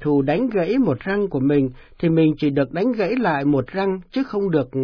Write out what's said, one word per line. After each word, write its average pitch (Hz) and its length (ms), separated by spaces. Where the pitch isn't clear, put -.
thù 147 200
đánh 170 280
gãy 202 280
một 170 220
răng 196 280
của 147 120
mình, 139 300
thì 170 100
mình 160 280
chỉ 151 120
được 135 220
đánh 202 200
gãy 214 240
lại 160 300
một 139 220
răng, 190 320
chứ 165 120
không 202 280
được 139 180